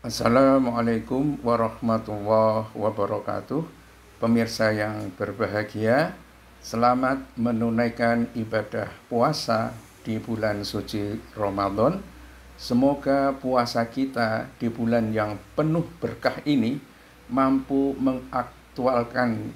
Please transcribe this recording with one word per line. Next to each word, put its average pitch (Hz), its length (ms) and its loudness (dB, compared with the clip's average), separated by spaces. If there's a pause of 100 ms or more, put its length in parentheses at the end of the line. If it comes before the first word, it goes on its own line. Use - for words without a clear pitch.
Assalamualaikum 123 1400 2
warahmatullahi 110 1300 2
wabarakatuh. 104 880 -4 (560)
Pemirsa 113 560 2
yang 107 400 -4
berbahagia, 107 1040 -2 (400)
selamat 127 640 0 (160)
menunaikan 117 960 0
ibadah 110 560 -4 (160)
puasa 120 640 0 (320)
di 110 160 -4
bulan 107 480 -2
suci 104 560 -6 (160)
Ramadan. 101 640 0 (560)
Semoga 139 800 2
puasa 123 480 0
kita 120 720 -2
di 120 80 -4
bulan 113 480 0
yang 107 240 -2 (160)
penuh 160 320 0 (160)
berkah 117 400 -2
ini 139 400 2 (480)
mampu 135 640 2
mengaktualkan 123 1600 -2